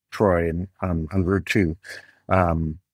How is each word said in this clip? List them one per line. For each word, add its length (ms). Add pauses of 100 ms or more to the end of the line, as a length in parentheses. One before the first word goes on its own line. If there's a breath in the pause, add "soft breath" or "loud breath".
(100)
Troy 380
and, 200 (120)
um, 320
on 120
Route 220
two. 300 (520 loud breath)
Um, 500 (160)